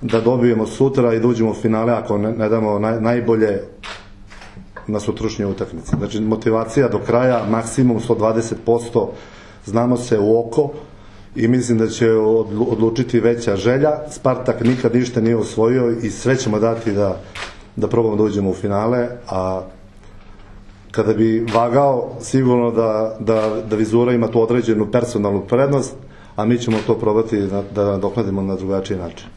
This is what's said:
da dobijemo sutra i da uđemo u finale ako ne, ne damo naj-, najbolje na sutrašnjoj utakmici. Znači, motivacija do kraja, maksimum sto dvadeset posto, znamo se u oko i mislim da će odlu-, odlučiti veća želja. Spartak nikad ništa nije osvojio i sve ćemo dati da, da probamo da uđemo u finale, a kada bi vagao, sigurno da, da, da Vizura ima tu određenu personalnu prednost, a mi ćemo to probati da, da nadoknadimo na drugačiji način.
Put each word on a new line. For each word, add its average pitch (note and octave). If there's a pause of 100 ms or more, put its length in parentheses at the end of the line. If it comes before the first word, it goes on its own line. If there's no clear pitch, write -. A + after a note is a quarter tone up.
da A2+
dobijemo A#2
sutra B2+
i A2+
da A2+
uđemo A2+
u G2+
finale A2+
ako G#2+
ne, G#2+
ne A2
damo G#2+
naj-, A2
najbolje A2 (1300)
na G#2+
sutrašnjoj G#2+
utakmici. -
Znači, G2+
motivacija A2
do G#2
kraja, A#2+
maksimum A2+
sto A2+
dvadeset A2
posto, A#2 (540)
znamo A#2+
se A#2
u G#2+
oko C3+ (640)
i A2+
mislim A#2+
da A2
će A#2
odlu-, A2
odlučiti A2+
veća A#2
želja. B2+ (200)
Spartak B2
nikad A#2+
ništa B2
nije A2+
osvojio A#2 (120)
i G#2+
sve B2
ćemo G#2+
dati A2+
da, G2 (600)
da G#2
probamo A2+
da G#2
uđemo G2+
u F2+
finale, A2+ (220)
a F#2 (1300)
kada G#2+
bi A2+
vagao, A#2+ (100)
sigurno B2
da, A2
da, A2
da G#2+
Vizura A#2
ima A#2+
tu A#2
određenu A2
personalnu G#2
prednost, C3 (420)
a G#2+
mi A#2
ćemo A2 (100)
to A#2
probati A2
da, G2 (120)
da G2+
nadoknadimo G2
na F#2+
drugačiji F#2+
način. F2 (100)